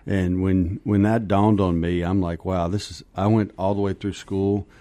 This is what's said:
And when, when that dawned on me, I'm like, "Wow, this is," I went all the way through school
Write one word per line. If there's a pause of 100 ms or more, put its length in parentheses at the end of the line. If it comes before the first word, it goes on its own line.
And
when,
when
that
dawned
on
me,
I'm
like,
"Wow,
this
is," (140)
I
went
all
the
way
through
school (140)